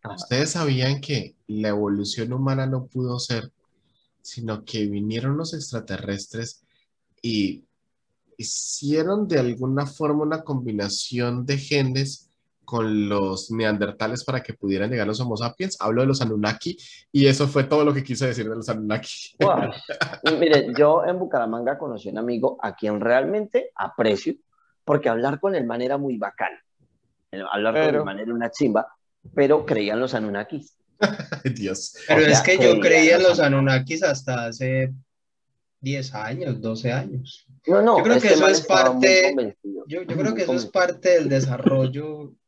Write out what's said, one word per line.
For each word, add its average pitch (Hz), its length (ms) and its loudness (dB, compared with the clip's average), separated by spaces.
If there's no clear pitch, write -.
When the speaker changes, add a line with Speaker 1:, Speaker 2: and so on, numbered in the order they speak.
Speaker 1:
Ajá. 101 120 -12
Speaker 2:
¿Ustedes 131 360 -2
sabían 139 500 0
que 123 340 -6
la 107 220 -4
evolución 104 640 -4
humana 135 320 -2
no 131 220 -4
pudo 123 320 -6
ser, 120 320 -6
sino 110 440 -10
que 107 220 -4
vinieron 110 500 -4
los 160 160 -8
extraterrestres 110 1080 -10
y 104 420 -2
hicieron 160 920 -2
de 160 120 2
alguna 127 460 -2
forma 151 380 -2
una 156 200 -2
combinación 123 1000 -4
de 139 120 0
genes 139 680 -2
con 107 440 0
los 95 420 -2
neandertales 110 720 -2
para 127 180 -4
que - 120 -14
pudieran 98 360 -2
llegar 117 160 -2
los 107 140 -4
Homo 123 160 -4
sapiens? 120 440 -6
Hablo 110 220 0
de 135 60 2
los 135 140 2
Anunnaki, 104 560 -2
y 139 160 6
eso 139 200 4
fue 139 180 2
todo 147 180 4
lo 147 100 4
que 135 100 -2
quise 131 240 -4
decir 117 220 -4
de 110 60 -6
los 113 140 -10
Anunnaki. 110 680 -6
Speaker 1:
Wow. - 320 2
Mire, 156 280 6
yo 151 280 6
en 180 140 0
Bucaramanga 120 580 -2
conocí 120 320 -8
a - 40 -10
un 104 60 -6
amigo 120 420 -2
a 104 140 -6
quien 104 260 -4
realmente 175 760 0
aprecio, 208 600 -2
porque 147 240 0
hablar 127 300 -2
con 196 160 -2
el 139 100 -2
man 117 160 -4
era 127 160 -2
muy 135 200 -4
bacán. 101 340 -6
El, 95 200 -10
hablar 104 240 0
con 156 100 2
Speaker 3:
Pero 147 140 0
Speaker 1:
el - 60 -4
man 98 140 -10
era 113 140 -6
una 117 160 -4
chimba, 113 380 0
pero 147 300 4
creían 107 340 0
los 127 140 -2
Anunnakis. 107 640 -6
Speaker 2:
<laughs> - 120 -20
Ay, 165 540 -4
Dios. 98 420 -8
Speaker 4:
Pero 156 140 6
Speaker 1:
O - 40 8
Speaker 4:
es 143 120 6
Speaker 1:
sea, - 60 4
Speaker 4:
que 185 140 4
yo 113 220 8
Speaker 1:
creían - 20 -
Speaker 4:
creía 160 360 8
en 185 60 4
Speaker 1:
los 185 80 8
Speaker 4:
los 170 100 2
Anunnakis 139 640 2
hasta 131 420 -2
hace 131 480 -2
diez 135 320 -8
años, 113 480 -6
doce 113 300 -4
años. 143 540 -8
Speaker 1:
No, 185 140 4
no, 220 160 4
Speaker 4:
Yo - 60 2
creo 233 180 4
que 220 60 2
Speaker 1:
este 190 80 8
Speaker 4:
eso 156 80 4
Speaker 1:
man 190 80 6
Speaker 4:
es 190 80 4
Speaker 1:
estaba 156 340 4
muy 127 80 0
Speaker 4:
parte, 185 220 6
Speaker 1:
convencido, 101 520 -6
Speaker 4:
yo, 160 140 -8
yo 180 60 -12
creo 131 160 -6
Speaker 1:
muy 220 120 0
Speaker 4:
que 214 80 -2
eso 131 100 0
es 120 120 -2
Speaker 1:
convencido. - 60 -12
Speaker 4:
parte 180 380 0
del 160 200 4
desarrollo 135 1040 0